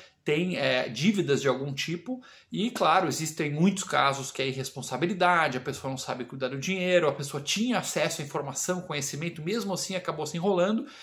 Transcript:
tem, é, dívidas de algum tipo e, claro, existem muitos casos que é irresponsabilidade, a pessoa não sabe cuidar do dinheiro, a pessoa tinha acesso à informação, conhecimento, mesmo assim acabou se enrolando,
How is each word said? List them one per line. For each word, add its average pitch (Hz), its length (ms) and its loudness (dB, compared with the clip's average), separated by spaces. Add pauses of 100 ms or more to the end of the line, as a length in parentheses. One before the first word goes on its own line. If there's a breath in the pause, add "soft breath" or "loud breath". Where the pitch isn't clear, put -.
(240 loud breath)
tem, 170 340 2
é, 127 320 2
dívidas 143 500 2
de 123 80 0
algum 135 240 0
tipo 175 480 -6 (320 loud breath)
e, 202 200 0
claro, 175 360 4
existem 151 440 -2
muitos 180 320 4
casos 135 480 2
que - 100 -6
é 135 60 0
irresponsabilidade, 147 1080 0
a 123 40 -2
pessoa 135 300 -6
não 135 60 -6
sabe 127 280 -6
cuidar 131 240 -6
do 135 100 -6
dinheiro, 180 480 2
a 135 60 4
pessoa 139 280 -6
tinha 220 360 0
acesso 160 440 0
à 147 40 -6
informação, 147 560 -4
conhecimento, 151 640 -6
mesmo 202 300 -2
assim 190 220 -6
acabou 156 300 -4
se 151 120 -6
enrolando, 190 480 2 (180 loud breath)